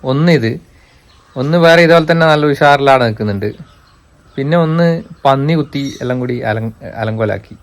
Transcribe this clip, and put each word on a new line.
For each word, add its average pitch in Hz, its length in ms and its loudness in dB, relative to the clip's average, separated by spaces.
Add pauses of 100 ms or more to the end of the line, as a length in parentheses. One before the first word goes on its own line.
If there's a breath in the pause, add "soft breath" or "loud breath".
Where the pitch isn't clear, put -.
(120)
ഒന്ന് 156 260 2
ഇത്, 113 120 0 (920 soft breath)
ഒന്ന് 151 240 -2
വേറെ 165 200 6
ഇതുപോലെ 165 240 4
തന്നെ 165 220 2
നല്ല 151 220 2
ഉഷാറിലാണ് 139 540 4
നിൽക്കുന്നുണ്ട്. 104 400 -4 (880)
പിന്നെ 147 200 -2 (100)
ഒന്ന് 165 220 0 (380)
പന്നി 139 340 2
കുത്തി 143 240 -6 (180)
എല്ലാം 127 200 -4
കൂടി 123 140 -4 (140)
അലങ്ക-, 110 420 -8 (100)
അലങ്കോലാക്കി. 110 600 -6